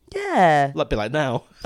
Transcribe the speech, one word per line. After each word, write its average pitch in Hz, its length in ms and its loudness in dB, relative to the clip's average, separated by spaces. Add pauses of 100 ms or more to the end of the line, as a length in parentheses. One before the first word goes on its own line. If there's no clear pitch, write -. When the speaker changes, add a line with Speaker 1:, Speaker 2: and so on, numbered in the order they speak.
(160)
Speaker 1:
Yeah. 180 600 2
Speaker 2:
Like, 151 140 -2
be 139 60 0
like 107 160 -4
now. 139 340 -4 (200)